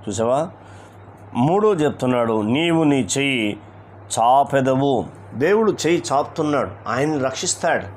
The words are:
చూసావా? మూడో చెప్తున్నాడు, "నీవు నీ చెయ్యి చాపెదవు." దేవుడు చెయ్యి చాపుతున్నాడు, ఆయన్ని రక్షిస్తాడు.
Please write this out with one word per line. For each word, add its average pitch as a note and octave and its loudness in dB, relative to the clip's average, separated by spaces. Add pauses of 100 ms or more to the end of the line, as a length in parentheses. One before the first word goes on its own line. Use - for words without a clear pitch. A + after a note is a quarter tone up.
చూసావా? A#2+ 0 (840)
మూడో G3 2
చెప్తున్నాడు, B2 0
"నీవు D#3+ 0
నీ C#3+ 4
చెయ్యి A#2 -2 (600)
చాపెదవు." C3+ 2 (300)
దేవుడు F#3+ 2 (140)
చెయ్యి E3+ 2 (100)
చాపుతున్నాడు, C#3+ 0 (180)
ఆయన్ని C#3 -2
రక్షిస్తాడు. C3 -2 (120)